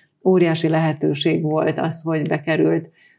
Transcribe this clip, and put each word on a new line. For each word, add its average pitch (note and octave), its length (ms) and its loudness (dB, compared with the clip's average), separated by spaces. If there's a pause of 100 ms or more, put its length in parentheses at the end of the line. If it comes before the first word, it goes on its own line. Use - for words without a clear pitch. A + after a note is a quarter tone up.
(240)
Óriási F3 440 2
lehetőség D#3 760 0
volt D#3 380 0
az, D#3+ 220 -4
hogy D#3+ 260 -2
bekerült D#3+ 600 0 (300)